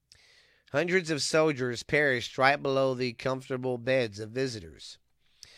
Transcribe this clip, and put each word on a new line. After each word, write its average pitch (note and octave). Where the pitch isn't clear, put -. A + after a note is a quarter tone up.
Hundreds E3+
of C#3+
soldiers C3
perished C#3+
right C#3+
below C3+
the B2
comfortable B2+
beds A#2
of A2
visitors. A2+